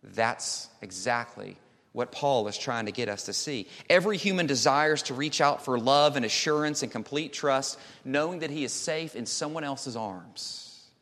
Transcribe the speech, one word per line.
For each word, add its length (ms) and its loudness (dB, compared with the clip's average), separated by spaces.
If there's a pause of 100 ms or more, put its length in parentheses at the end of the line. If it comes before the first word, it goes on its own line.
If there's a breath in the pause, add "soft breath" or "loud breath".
That's 680 -2 (120)
exactly 760 -4 (320 soft breath)
what 200 -4
Paul 360 2
is 100 -6
trying 300 -2
to 40 -4
get 180 -2
us 160 -6
to 80 -8
see. 340 -4 (240 loud breath)
Every 260 6
human 300 2
desires 560 4
to 100 -6
reach 260 -2
out 240 4
for 140 0
love 380 6
and 100 0
assurance 560 0
and 100 -4
complete 400 -4
trust, 460 0 (260 loud breath)
knowing 360 0
that 100 -4
he 140 -4
is 100 -4
safe 420 -4
in 120 -6
someone 360 -4
else's 320 -6
arms. 880 -10 (180)